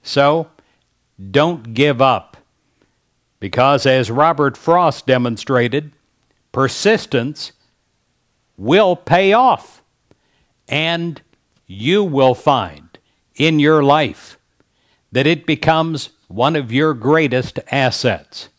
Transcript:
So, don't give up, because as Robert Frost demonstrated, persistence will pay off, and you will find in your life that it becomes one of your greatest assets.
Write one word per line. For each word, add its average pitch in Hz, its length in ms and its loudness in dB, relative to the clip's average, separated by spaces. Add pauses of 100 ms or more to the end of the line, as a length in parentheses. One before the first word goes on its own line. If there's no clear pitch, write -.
So, 147 460 0 (800)
don't 117 440 0
give 135 280 0
up, 127 340 0 (1000)
because 131 480 0
as 131 240 2
Robert 143 460 0
Frost 165 500 0
demonstrated, 123 880 -2 (580)
persistence 135 1000 -2 (1040)
will 175 400 2
pay 190 360 0
off, 240 480 0 (880)
and 165 540 -4 (460)
you 127 340 -2
will 135 320 2
find 107 640 -4 (380)
in 156 240 2
your 151 220 4
life 139 560 0 (760)
that 131 140 0
it 156 200 -2
becomes 160 640 -2 (160)
one 123 300 -2
of 123 160 -6
your 147 220 0
greatest 127 680 -2 (100)
assets. - 800 -4 (100)